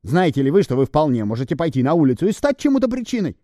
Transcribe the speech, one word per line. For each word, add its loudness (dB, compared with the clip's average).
Знаете 2
ли 2
вы, 4
что -2
вы 2
вполне 0
можете -4
пойти -2
на 2
улицу 2
и 0
стать -2
чему-то 0
причиной? -4